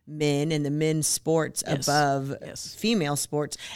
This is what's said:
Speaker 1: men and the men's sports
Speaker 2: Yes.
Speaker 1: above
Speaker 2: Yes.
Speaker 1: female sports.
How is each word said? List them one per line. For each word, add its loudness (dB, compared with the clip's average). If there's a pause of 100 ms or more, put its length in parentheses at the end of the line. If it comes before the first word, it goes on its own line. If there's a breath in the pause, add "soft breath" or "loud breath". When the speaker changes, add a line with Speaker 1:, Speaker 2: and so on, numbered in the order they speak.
Speaker 1:
men 0
and 2
the 0
men's 2
sports 0
Speaker 2:
Yes. 0
Speaker 1:
above 2
Speaker 2:
Yes. -12
Speaker 1:
female 0
sports. -4 (180 loud breath)